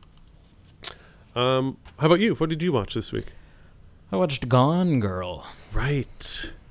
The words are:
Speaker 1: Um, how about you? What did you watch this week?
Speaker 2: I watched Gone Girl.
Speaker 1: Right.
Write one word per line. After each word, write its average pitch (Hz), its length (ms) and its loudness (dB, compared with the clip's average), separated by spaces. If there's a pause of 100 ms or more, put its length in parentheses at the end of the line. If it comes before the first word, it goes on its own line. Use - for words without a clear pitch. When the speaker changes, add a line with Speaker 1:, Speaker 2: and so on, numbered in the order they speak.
(1300)
Speaker 1:
Um, 131 440 0 (200)
how 147 80 2
about 170 140 6
you? 214 140 2
What 160 160 0
did 160 120 -4
you 180 100 0
watch 107 220 -2
this - 180 -6
week? 107 140 -4 (840)
Speaker 2:
I 196 60 -4
watched 147 320 -2
Gone 143 520 4
Girl. 92 460 -6 (260)
Speaker 1:
Right. - 800 -2 (180)